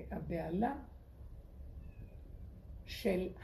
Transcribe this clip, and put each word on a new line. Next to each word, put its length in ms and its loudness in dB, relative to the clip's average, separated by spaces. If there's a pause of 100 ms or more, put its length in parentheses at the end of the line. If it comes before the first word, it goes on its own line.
(100)
הבהלה. 640 4 (2000)
של 420 6 (160)